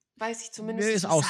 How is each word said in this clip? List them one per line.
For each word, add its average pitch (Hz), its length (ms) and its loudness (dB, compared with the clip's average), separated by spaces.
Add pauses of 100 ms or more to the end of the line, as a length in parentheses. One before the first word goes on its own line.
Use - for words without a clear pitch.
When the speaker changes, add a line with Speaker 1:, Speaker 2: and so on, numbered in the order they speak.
(160)
Speaker 1:
weiß 226 260 -6
ich - 100 -14
zumindest, 190 380 -2
Speaker 2:
Nee, 220 40 2
ist 185 100 0
Speaker 1:
was - 60 -4
Speaker 2:
aus-, 156 200 4